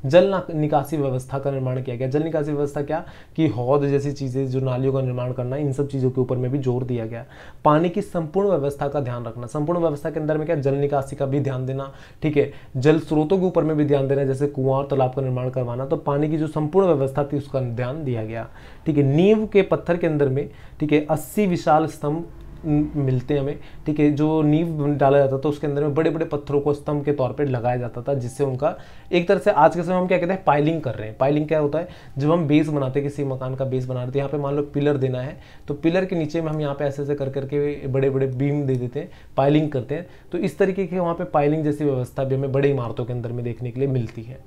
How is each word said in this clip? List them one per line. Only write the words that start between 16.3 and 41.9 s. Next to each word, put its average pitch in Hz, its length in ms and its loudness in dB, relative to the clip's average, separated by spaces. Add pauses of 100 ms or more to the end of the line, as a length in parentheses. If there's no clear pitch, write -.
जो 156 80 0
संपूर्ण 156 400 2
व्यवस्था 139 380 2
थी 147 140 -4
उसका 135 220 -4
ध्यान 123 440 -6
दिया 117 200 -4
गया, 113 240 -8 (380)
ठीक 156 100 2
है। 143 60 6
नींव 190 440 6
के 202 160 4
पत्थर 170 340 0
के 175 100 0
अंदर 147 220 2
में, 135 220 -2 (300)
ठीक 151 120 2
है, 151 180 4
अस्सी 196 360 0
विशाल 165 400 4
स्तंभ 156 380 -4 (420)
म-, 151 200 2 (100)
मिलते 131 380 0
हैं 143 60 2
हमें, 139 180 -4 (280)
ठीक 151 140 0
है। 147 120 6
जो 156 300 2
नींव 151 440 2
डाला 143 320 4
जाता 135 200 2
था 151 100 0
उसके 147 180 -2
अंदर 143 160 0
में 147 120 0
बड़े-बड़े 160 320 0
पत्थरों 143 340 -2
को 147 140 0
स्तंभ 147 300 -4
के 147 80 0
तौर 131 200 0
पे 147 120 0
लगाया 123 320 0
जाता 120 260 -6
था, 143 120 0
जिससे 123 300 -2
उनका 139 320 0 (360)
एक 175 160 2
तरह 196 100 6
से 202 120 2
आज 156 260 6
के 175 60 -2
समय 175 120 0
हम 185 120 2
क्या 180 120 4
कहते 170 140 0
हैं, 190 120 -4
पाइलिंग 147 360 4
कर 117 140 -6
रहे 104 140 -8
हैं। 110 100 -12
पाइलिंग 151 300 2
क्या 156 100 2
होता 147 200 0
है? 180 100 -6 (300)
जब 147 120 2
हम 170 160 2
बेस 151 220 4
बनाते 139 320 0
हैं, 143 80 -4
किसी 143 160 -4
मकान 131 300 -4
का 131 100 -2
बेस 127 200 -2
बना 127 100 -6
रहे 123 100 -4
हैं, 127 80 -8
तो 139 60 0
यहाँ 139 120 -2
पे 151 80 -2
मान 143 160 -2
लो 147 80 0
पिलर 147 340 0
देना 127 240 0
है, 139 200 -10 (280)
तो 143 60 -2
पिलर 170 300 2
के 185 120 -4
नीचे 165 260 -2
में 156 100 -2
हम 156 80 -4
यहाँ 143 140 -2
पे 147 100 -4
ऐसे-ऐसे 143 300 -2
कर 139 160 -4
करके 143 560 -4
बड़े-बड़े 135 400 2
बीम 143 400 0
दे 131 80 2
देते 123 260 -4
हैं, 180 100 -10 (260)
पाइलिंग 147 340 4
करते 131 240 -4
हैं। 175 120 -8 (260)
तो - 60 -4
इस - 200 -4
तरीके 190 280 2
की 175 120 -4
वहाँ 170 160 0
पे 180 100 -6
पाइलिंग 151 400 2
जैसी 147 200 0
व्यवस्था 135 400 0